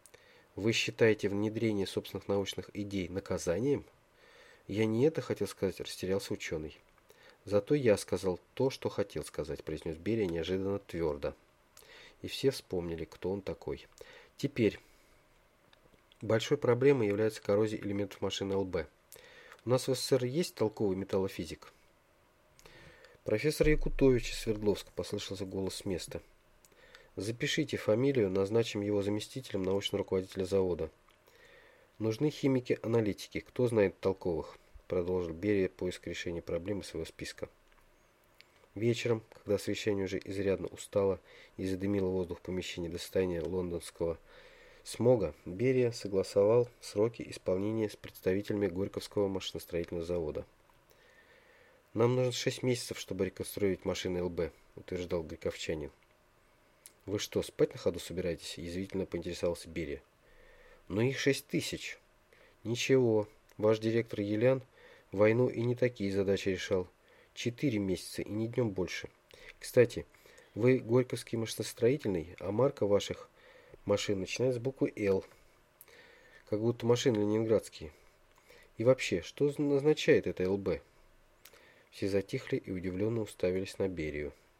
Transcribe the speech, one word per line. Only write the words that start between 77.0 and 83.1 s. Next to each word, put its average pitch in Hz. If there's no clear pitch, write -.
ленинградские. 107
И 113
вообще, 113
что -
зн-, 143
означает 147
это 92
Л 98
Б?» 95
Все 101
затихли 101
и 101
удивленно 95